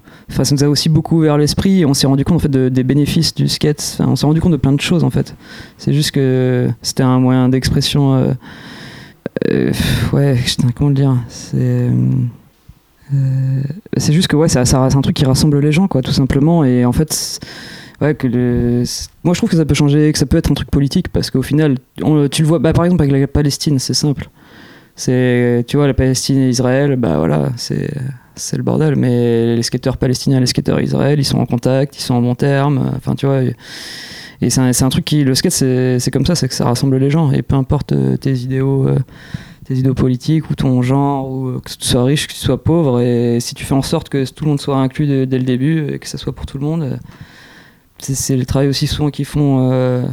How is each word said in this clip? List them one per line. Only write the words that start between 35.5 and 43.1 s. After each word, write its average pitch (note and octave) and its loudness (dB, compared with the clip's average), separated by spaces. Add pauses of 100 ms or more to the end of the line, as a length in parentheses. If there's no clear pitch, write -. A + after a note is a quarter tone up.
c'est, B2+ 0
c'est B2+ -2
comme C3 0
ça, F3 2
c'est C3 -2
que - -6
ça - -2
rassemble C3 0
les C3+ 2
gens. D3+ 2
Et C#3 0
peu C#3 -2
importe, C#3 -2
euh, C3+ 0
tes C3+ -2
idéaux, C3+ -2
euh, C#3 2 (640)
tes C3+ -6
idéaux C3 0
politiques C3 0
ou - -2
ton B2+ 0
genre, C#3 0
ou, C3 -6
euh, B2+ -6
que - -16
tu - -10
sois B2 2
riche, C#3+ 0
que - -14
tu - -16
sois B2+ -2
pauvre, C#3+ 2
et A#2+ 0